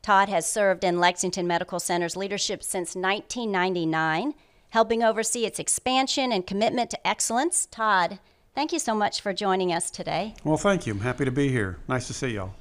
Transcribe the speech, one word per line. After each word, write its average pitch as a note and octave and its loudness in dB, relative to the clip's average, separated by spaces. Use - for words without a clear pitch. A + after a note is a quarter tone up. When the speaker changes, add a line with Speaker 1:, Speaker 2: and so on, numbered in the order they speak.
Speaker 1:
Todd G3 6
has F3 0
served G3 2
in F3 2
Lexington F3+ 2
Medical F3 -2
Center's F3 -2
leadership G3 -4
since - -6
nineteen G3+ -4
ninety-nine, F3 0
helping A3+ 2
oversee A3 2
its - -6
expansion C4 0
and F#3+ 0
commitment A3 0
to - -6
excellence. A#3+ 0
Todd, G3 0
thank D4+ -2
you E4+ -2
so B3 -2
much G#3 0
for G3+ -2
joining F#3 0
us E3+ -2
today. F3 -4
Speaker 2:
Well, D3+ 2
thank G3 2
you. A2+ -2
I'm G2+ -4
happy B2 -2
to C3 0
be C#3 2
here. G2+ 0
Nice B2+ -2
to - -8
see A#2+ -4
y'all. F#2+ -6